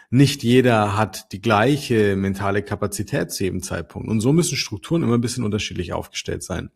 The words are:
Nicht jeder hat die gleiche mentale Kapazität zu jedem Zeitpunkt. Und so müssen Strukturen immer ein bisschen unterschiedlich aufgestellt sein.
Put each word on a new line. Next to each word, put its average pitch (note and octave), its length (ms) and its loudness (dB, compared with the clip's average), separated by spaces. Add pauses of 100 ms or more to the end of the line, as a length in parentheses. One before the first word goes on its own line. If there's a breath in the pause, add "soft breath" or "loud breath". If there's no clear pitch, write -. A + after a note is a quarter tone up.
(100)
Nicht C#3 320 4
jeder A#2 560 4
hat - 340 -4
die F#2+ 80 -12
gleiche A2 760 2
mentale G2 480 -2
Kapazität G#2+ 680 -4
zu - 120 -4
jedem F#2 180 -4
Zeitpunkt. - 440 -10
Und A2 140 0
so C3 140 2
müssen D3 240 2
Strukturen - 440 -4
immer A#2 140 2
ein A#2+ 60 2
bisschen A#2+ 220 -4
unterschiedlich F2+ 500 -4
aufgestellt - 480 -8
sein. E2+ 340 -8